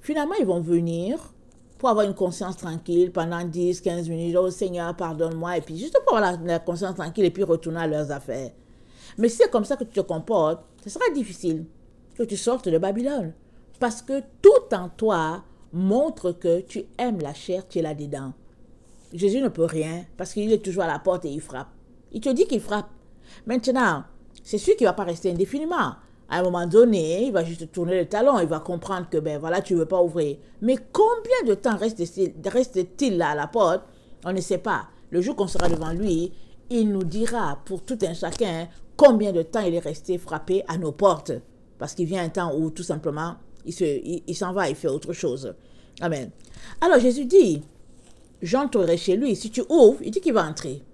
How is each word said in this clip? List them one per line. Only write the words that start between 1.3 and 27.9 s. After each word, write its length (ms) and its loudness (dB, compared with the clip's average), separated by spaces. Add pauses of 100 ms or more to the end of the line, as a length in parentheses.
pour 120 2
avoir 140 2
une 100 -4
conscience 420 -4
tranquille 560 0
pendant 320 -4
dix, 360 -2
quinze 280 -4
minutes. « 320 -2
Oh 100 2
Seigneur, 460 -6
pardonne-moi. » 640 -4
Et 20 -2
puis 180 -12
juste 260 -4
pour 120 4
avoir 160 2
la, 120 -6
la 140 0
conscience 380 -4
tranquille 280 -2
et 60 6
puis 140 -2
retourner 340 -2
à 80 -2
leurs 240 -2
affaires. 400 -8 (640)
Mais 120 4
si 80 0
c'est 140 6
comme 140 2
ça 120 -2
que 80 -6
tu 80 -14
te 80 -2
comportes, 640 0 (180)
ce 80 -14
sera 140 -2 (100)
difficile 520 -4 (500)
que 80 -2
tu 120 -6
sortes 320 -2
de 100 4
Babylone. 540 -2 (460)
Parce 240 -2
que 200 -4 (200)
tout 320 8
en 140 -6
toi 560 -2 (280)
montre 600 0
que 300 0
tu 240 -10 (120)
aimes 220 -2
la 120 -6
chair, 360 -8
tu 100 -4
es 40 0
là-dedans. 500 -6 (800)
Jésus 280 2
ne 80 0
peut 180 0
rien 380 -4 (120)
parce 160 -10
qu'il 200 0
est 120 0
toujours 180 -4
à 60 0
la 100 -2
porte 280 0
et 40 -6
il 100 -8
frappe. 300 -12 (400)
Il 100 -8
te 100 0
dit 160 4
qu'il 140 0
frappe. 300 -4 (560)
Maintenant, 560 0 (400)
c'est 160 -6
sûr 160 4
qu'il 120 2
ne 40 6
va 40 -2
pas 100 -4
rester 260 -2
indéfiniment. 640 -2 (360)
À 100 0
un 20 2
moment 240 0
donné, 580 4
il 80 -2
va 100 2
juste 300 -8
tourner 240 -2